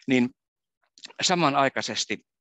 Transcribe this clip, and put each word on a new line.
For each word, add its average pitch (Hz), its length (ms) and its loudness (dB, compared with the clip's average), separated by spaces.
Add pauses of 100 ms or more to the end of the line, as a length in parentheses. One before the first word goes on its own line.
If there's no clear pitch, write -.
niin 127 220 2 (920)
samanaikaisesti, 139 1040 0 (160)